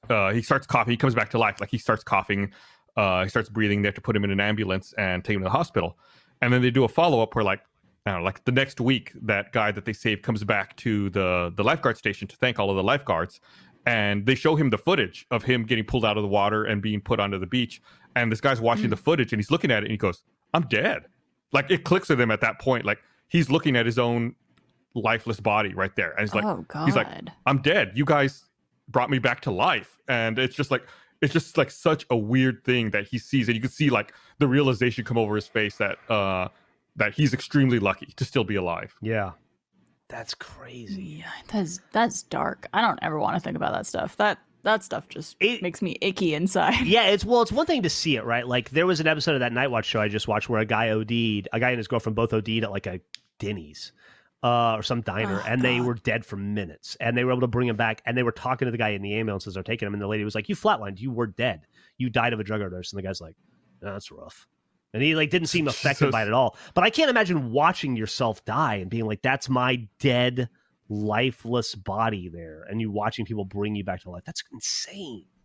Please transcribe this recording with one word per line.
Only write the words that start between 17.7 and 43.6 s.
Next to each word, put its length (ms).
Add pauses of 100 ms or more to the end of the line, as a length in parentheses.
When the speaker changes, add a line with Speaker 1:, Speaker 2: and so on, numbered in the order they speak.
Speaker 1:
And 160
this 100
guy's 200
watching 260
Speaker 2:
Mm. 40
Speaker 1:
the 60
footage, 360
and 80
he's 100
looking 200
at 80
it, 80
and 40
he 60
goes, 260 (300)
"I'm 160
dead." 380 (460)
Like, 180
it 140
clicks 240
with 120
him 100
at 120
that 180
point. 240
Like, 140 (300)
he's 220
looking 260
at 100
his 120
own 360 (600)
lifeless 460
body 340
right 220
there. 160
And 80
he's 140
like, 100
Speaker 2:
Oh, 200 (200)
Speaker 1:
he's 120
like, 120
Speaker 2:
God. 240 (140)
Speaker 1:
"I'm 160
dead. 320
You 100
guys 400 (440)
brought 220
me 80
back 240
to 80
life." 480 (100)
And 300
it's 160
just 160
like, 160 (360)
it's 100
just, 240
like, 140
such 400
a 60
weird 480
thing 260
that 160
he 120
sees. 300
And 60
you 80
can 80
see, 180
like, 240 (260)
the 100
realization 560
come 120
over 200
his 100
face 320
that, 180 (140)
uh, 380 (480)
that 180
he's 180
extremely 460
lucky 380
to 100
still 180
be 120
alive. 440
Speaker 3:
Yeah. 320 (760)
That's 260
crazy. 680
Speaker 2:
Yeah, 280 (200)
that's, 300 (120)
that's 320
dark. 500
I 80
don't 180
ever 180
wanna 220
think 160
about 160